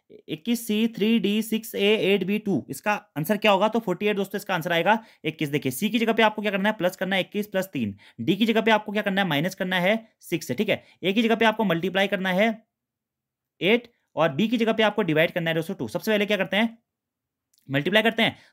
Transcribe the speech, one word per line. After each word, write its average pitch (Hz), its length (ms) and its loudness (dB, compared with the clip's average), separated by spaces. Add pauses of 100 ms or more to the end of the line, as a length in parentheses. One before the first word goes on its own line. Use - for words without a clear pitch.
(280)
इक्कीस 233 380 -4
सी, 214 220 2
थ्री 226 300 2
डी, 208 240 0
सिक्स 220 320 -4
ए, 202 400 2
एट 185 100 0
बी, 202 140 -2
टू, 185 320 -2
इसका 208 240 -4 (240)
आंसर 175 180 0
क्या 208 160 2
होगा, 190 160 4
तो 226 100 -2
फ़ोर्टी 190 280 -2
एट 208 100 2
दोस्तों 196 220 -4
इसका 190 160 -6
आंसर 170 180 -2
आएगा 170 260 4 (260)
इक्कीस। 156 240 -4
देखिए 139 240 -2
सी 208 180 -4
की 226 80 0
जगह 226 140 0
पे 220 100 2
आपको 220 200 2
क्या 208 80 -2
करना 196 180 0
है, 220 80 -2
प्लस 180 200 -2
करना 190 200 -2
है 185 40 0
इक्कीस 202 320 -4
plus 190 140 -2
तीन, 107 300 -4 (240)
डी 156 160 0
की 214 100 0
जगह 220 140 2
पे 220 100 2
आपको 214 220 2
क्या 208 100 -2
करना 196 180 -2
है, 196 80 0
माइनस 160 260 -2
करना 185 260 -2
है 214 280 0 (120)
सिक्स - 260 -6
से, 127 80 -4
ठीक 202 140 -4
है। 147 140 0 (200)
ए 180 100 0
की 226 100 2
जगह 226 120 2
पे 214 100 2
आपको 220 200 2
मल्टीप्लाई 190 440 0
करना 190 240 -2
है 208 180 2 (1120)
एट 226 320 0 (240)
और 156 120 4
बी 160 200 0
की 240 80 0
जगह 220 160 2
पे 214 100 0
आपको 214 200 0
डिवाइड 160 280 2
करना 165 200 -4
है 160 60 0
दोस्तों 165 180 -4
टू। 127 140 -8
सबसे 175 220 -4
पहले 208 160 2
क्या 208 100 0
करते 190 200 -2
हैं, 226 220 0 (880)
मल्टीप्लाई 147 340 2
करते 220 200 2
हैं, 180 140 0 (160)